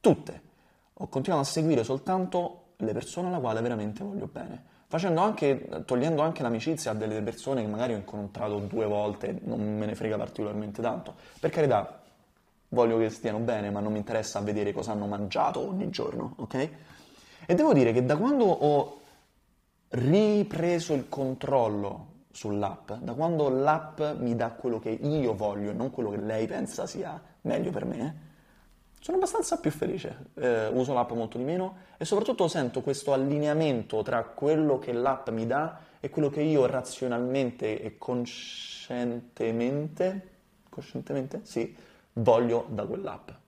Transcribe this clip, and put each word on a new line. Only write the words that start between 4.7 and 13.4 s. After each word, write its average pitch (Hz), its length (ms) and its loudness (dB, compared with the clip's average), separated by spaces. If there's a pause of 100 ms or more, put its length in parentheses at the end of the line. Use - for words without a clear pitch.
Facendo 165 340 0
anche, 143 640 2
togliendo 143 380 2
anche 160 200 -2
l'amicizia 120 500 -2
a - 20 -2
delle 110 260 -2
persone 117 400 -2
che 107 80 -2
magari 117 240 -2
ho 110 40 -2
incontrato 104 640 -4
due 104 260 -2
volte, 104 560 -2
non 107 340 -2
me 107 80 -2
ne 104 100 -2
frega 107 220 -2
particolarmente 104 640 -6
tanto. 117 340 -4 (240)
Per 156 120 0
carità, 131 500 2 (680)
voglio 117 280 4
che 113 140 4
stiano 107 280 -4
bene, 110 320 0